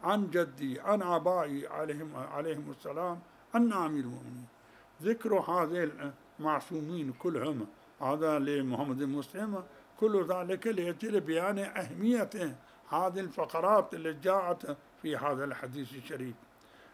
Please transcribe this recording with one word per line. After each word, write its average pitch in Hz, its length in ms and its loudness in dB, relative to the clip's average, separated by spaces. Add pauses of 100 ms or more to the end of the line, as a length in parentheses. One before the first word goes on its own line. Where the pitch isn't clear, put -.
عن 196 260 4
جدي 143 520 0
عن 202 200 4
آبائي 165 640 2
عليهم، 151 480 -6
عليهم 147 560 -6
السلام 170 480 -6 (360)
أن 233 180 6
أمير 156 300 0
المؤمنين". 123 420 -10 (560)
ذكر 220 320 0
هذه 170 560 2 (500)
المعصومين 151 800 -2
كلهم، 139 480 -2 (340)
هذا 151 380 2
لمحمد 139 640 0
مسلم، 180 600 -4 (360)
كل 208 300 4
ذلك 185 380 -2
لأجل 196 520 0
بيان 175 400 0
أهمية 185 960 0 (340)
هذه 180 300 2
الفقرات 180 760 2
اللي 160 200 -4
جاءت 180 640 2 (240)
في 151 160 -2
هذا 139 280 0
الحديث 131 480 -8
الشريف، 127 420 -8 (580)